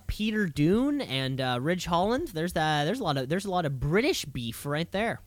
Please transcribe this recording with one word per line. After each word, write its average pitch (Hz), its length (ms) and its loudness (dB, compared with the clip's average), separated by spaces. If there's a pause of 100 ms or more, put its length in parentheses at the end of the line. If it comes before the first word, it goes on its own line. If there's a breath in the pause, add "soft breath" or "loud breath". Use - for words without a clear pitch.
Peter 214 400 0
Dune 214 540 2
and, 131 380 -2
uh, 127 220 0
Ridge 170 240 0
Holland, 208 440 2
there's 170 240 -4
that, 156 320 2
there's 214 140 0
a 247 40 -4
lot 147 140 2
of, 131 120 -2
there's 190 160 0
a 196 60 -2
lot 180 140 2
of 139 140 -2
British 190 460 2
beef 120 400 -6
right 147 260 -2
there. 196 360 -2